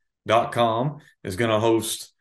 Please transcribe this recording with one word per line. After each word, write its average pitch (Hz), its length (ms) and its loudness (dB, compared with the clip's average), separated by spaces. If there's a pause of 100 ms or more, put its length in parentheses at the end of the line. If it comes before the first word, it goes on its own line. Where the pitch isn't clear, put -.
(260)
dot 113 240 2
com 117 480 0 (240)
is 101 140 -8
gonna 113 240 0
host 113 480 0 (120)